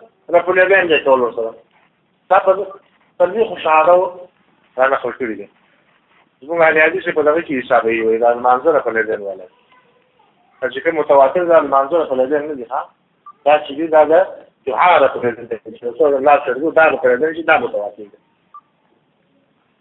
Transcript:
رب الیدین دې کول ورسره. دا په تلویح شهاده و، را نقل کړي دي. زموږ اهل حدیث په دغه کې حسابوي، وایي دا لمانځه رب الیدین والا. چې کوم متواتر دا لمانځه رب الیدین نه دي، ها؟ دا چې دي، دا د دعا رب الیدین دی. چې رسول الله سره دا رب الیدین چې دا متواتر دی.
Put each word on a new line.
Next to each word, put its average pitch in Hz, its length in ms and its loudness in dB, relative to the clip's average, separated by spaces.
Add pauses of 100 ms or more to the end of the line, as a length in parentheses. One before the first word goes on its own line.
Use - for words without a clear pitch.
(300)
رب 170 220 0
الیدین 185 380 2
دې 151 160 0
کول 131 160 2
ورسره. 117 340 -6 (760)
دا 190 80 4
په 196 280 0 (520)
تلویح 190 440 -2
شهاده 156 300 2
و، 180 360 0 (480)
را 131 120 2
نقل 131 240 -2
کړي 113 280 -8
دي. - 80 -18 (960)
زموږ 165 200 -6
اهل 156 160 2
حدیث 165 300 0
په 151 140 -2
دغه 151 180 2
کې 139 240 -6
حسابوي، 113 360 0
وایي 110 180 0
دا 120 160 2
لمانځه 127 320 0
رب 151 220 0
الیدین 110 320 -4
والا. 95 240 -12 (1160)
چې 135 220 -6
کوم 165 120 -2
متواتر 143 480 4
دا 165 160 4
لمانځه 139 340 0
رب 151 180 -2
الیدین 139 360 -2
نه 156 60 -10
دي، 120 160 -12
ها؟ 147 200 -10 (540)
دا 147 220 4
چې 143 60 -14
دي، 156 140 -6
دا 156 180 4
د 160 220 2 (400)
دعا 151 320 2
رب 135 200 0
الیدین 120 280 -6
دی. 113 100 -10 (220)
چې - 60 -20
رسول 139 300 0
الله 139 300 2
سره 135 260 -4
دا 160 180 4
رب 131 180 -2
الیدین 135 280 0
چې 160 120 -8
دا 156 120 2
متواتر 104 380 -6
دی. 104 220 -20 (1600)